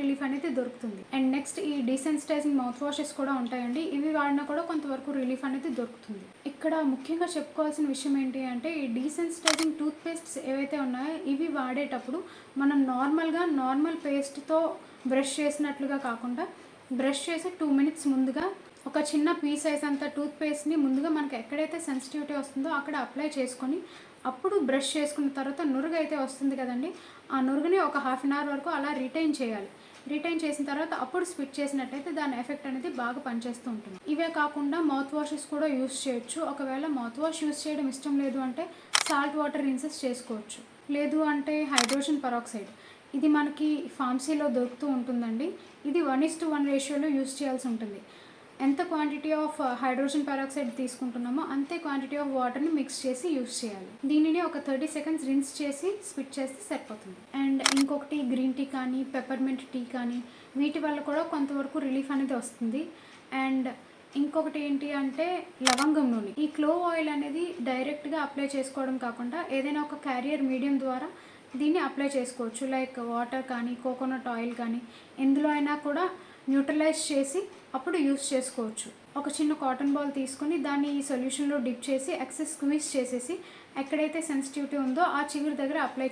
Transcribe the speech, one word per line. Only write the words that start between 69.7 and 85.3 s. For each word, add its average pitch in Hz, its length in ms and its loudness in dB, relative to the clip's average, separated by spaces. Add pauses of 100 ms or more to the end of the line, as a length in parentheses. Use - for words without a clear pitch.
ఒక 294 180 -8
క్యారియర్ 269 360 0 (100)
మీడియం 269 320 2
ద్వారా 262 240 -2 (500)
దీన్ని 302 260 4
అప్లై 277 220 0 (100)
చేసుకోవచ్చు. 240 460 -4 (100)
లైక్ 262 240 0 (160)
వాటర్ 240 400 -2
కానీ 240 180 -2 (140)
కోకోనట్ 254 480 -2
ఆయిల్ 233 180 -2 (120)
కానీ 233 180 -2 (440)
ఎందులో 285 300 6
అయినా 294 200 2 (100)
కూడా 294 180 2 (480)
న్యూట్రలైజ్ 302 500 4 (100)
చేసి 277 280 2 (380)
అప్పుడు 339 280 0
యూజ్ 277 180 4 (100)
చేసుకోవచ్చు. 247 540 -2 (320)
ఒక 285 80 -2 (100)
చిన్న 302 160 4 (100)
కాటన్ 269 320 2
బాల్ 285 240 0
తీసుకొని 294 360 -2 (120)
దాన్ని 285 220 2 (100)
ఈ - 100 0
సొల్యూషన్లో 277 560 0
డిప్ 247 220 -2
చేసి 269 240 0 (120)
ఎక్సెస్ 302 320 -6
స్క్వీజ్ 294 400 2
చేసేసి 247 400 -2 (460)
ఎక్కడైతే 302 380 0 (100)
సెన్సిటివిటీ 277 560 -2
ఉందో 254 180 2 (140)
ఆ - 20 2 (120)